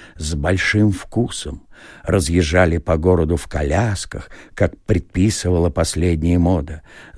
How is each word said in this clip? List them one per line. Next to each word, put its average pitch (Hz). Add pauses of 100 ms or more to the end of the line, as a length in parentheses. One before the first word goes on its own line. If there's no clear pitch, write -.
(160)
с 78
большим 95
вкусом, - (380)
разъезжали 87
по 80
городу 82
в -
колясках, 87 (240)
как -
предписывала 90
последняя 85
мода. 85 (380)